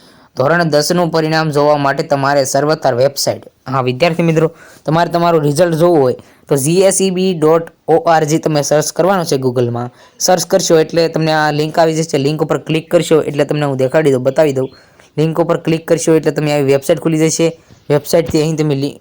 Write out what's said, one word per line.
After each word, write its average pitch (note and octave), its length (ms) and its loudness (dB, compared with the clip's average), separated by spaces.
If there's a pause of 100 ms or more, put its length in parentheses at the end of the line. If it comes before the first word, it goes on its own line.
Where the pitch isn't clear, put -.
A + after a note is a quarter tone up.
(380)
ધોરણ D#3+ 260 0
દસનું D#3+ 480 0
પરિણામ D#3+ 400 0
જોવા D3 260 2
માટે C#3+ 260 -2
તમારે C#3 420 0
સર્વત્ર C#3+ 480 0
વેબસાઇટ, B2+ 500 -2 (240)
હા C3 140 -2
વિદ્યાર્થી E3 420 0
મિત્રો, D#3+ 320 0 (300)
તમારે E3 240 2
તમારું E3+ 340 0
રિઝલ્ટ D#3 320 0
જોવું E3 240 2
હોય B2+ 140 2 (340)
તો D3+ 80 0
જી D#3+ 260 0
એસ F#3+ 200 2
ઈ F#3+ 80 2
બી F#3 240 0
ડોટ E3 340 2 (200)
ઓ D#3+ 100 4
આર E3 260 2
જી D3+ 140 0
તમે D3+ 240 -2
સર્ચ D3 300 0
કરવાનું F3 340 0
છે D3+ 100 -2
Google-માં. B2 540 -2 (300)
સર્ચ F3+ 260 0
કરશો F3 340 2
એટલે D#3+ 280 0
તમને D#3+ 240 -2
આ D3+ 200 0
લિંક D#3 280 -2
આવી D#3+ 160 2
જશે. D#3+ 220 -2
લિંક D3+ 240 -2
ઉપર D#3 160 -2
ક્લિક D#3 340 -6
કરશો E3 300 2
એટલે C#3+ 240 -2
તમને D3+ 200 -2
હું C3+ 120 -2
દેખાડી C#3 340 2
દઉં, B2+ 120 0
બતાવી C#3 300 0
દઉં. C3 160 -4 (480)
લિંક D#3+ 220 0
ઉપર D#3+ 180 0
ક્લિક D#3+ 300 -4
કરશો D#3+ 280 2
એટલે D3+ 160 0
તમે D3+ 220 -2
આવી D3 100 0
વેબસાઇટ C#3 360 2
ખુલી D#3+ 180 -2
જશે. D#3+ 400 0 (320)
વેબસાઇટથી D#3 520 0
અહીં D#3+ 140 -2
તમે D3+ 200 0
લિ-, C#3 260 -4